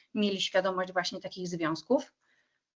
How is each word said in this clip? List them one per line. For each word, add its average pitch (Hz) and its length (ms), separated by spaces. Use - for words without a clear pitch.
mieli 202 280
świadomość 185 520
właśnie 180 280
takich 180 260
związków. 170 680